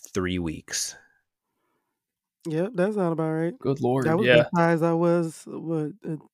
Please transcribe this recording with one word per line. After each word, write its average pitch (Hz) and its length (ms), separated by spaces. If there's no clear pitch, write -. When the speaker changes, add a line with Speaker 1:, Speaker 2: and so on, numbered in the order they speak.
Speaker 1:
three 90 240
weeks. - 580
Speaker 2:
Yep, 170 260
that 190 200
sound 180 180
about 160 200
right. 165 280
Speaker 3:
Good 139 200
Lord, 127 240
Speaker 2:
That 165 140
was 123 80
Speaker 3:
yeah. 123 260
Speaker 2:
the 180 40
size 170 260
I 170 100
was, 170 540
what, 156 460
at, 160 140